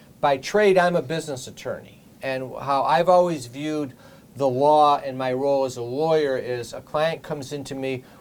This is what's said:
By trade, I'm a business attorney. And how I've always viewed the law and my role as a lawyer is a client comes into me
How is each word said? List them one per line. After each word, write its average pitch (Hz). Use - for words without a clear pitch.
By 143
trade, 196
I'm 175
a 165
business 147
attorney. -
And 131
how 135
I've 165
always 175
viewed 147
the 135
law 147
and 135
my 131
role 135
as 131
a 120
lawyer 143
is 120
a -
client 160
comes 147
into 143
me 131